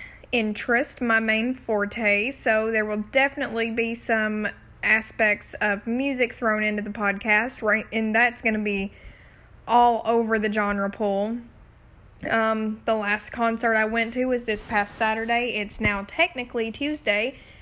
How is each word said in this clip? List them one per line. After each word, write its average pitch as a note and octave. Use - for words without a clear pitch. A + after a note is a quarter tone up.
interest, A#3
my A3+
main A3
forte, G#3
so A3
there G#3+
will G#3+
definitely B3+
be A#3
some G#3+
aspects A3
of G#3
music B3+
thrown G#3+
into G#3
the G#3
podcast, G#3
right? G#3
And A3
that's A#3
gonna G#3+
be G3+
all A#3+
over A3
the G#3
genre G3+
pool. G#3
Um, A3
the A3+
last G#3
concert A3+
I A3
went A3+
to B3+
was B3
this G#3+
past G#3
Saturday. A3+
It's G#3
now G#3
technically B3
Tuesday, C4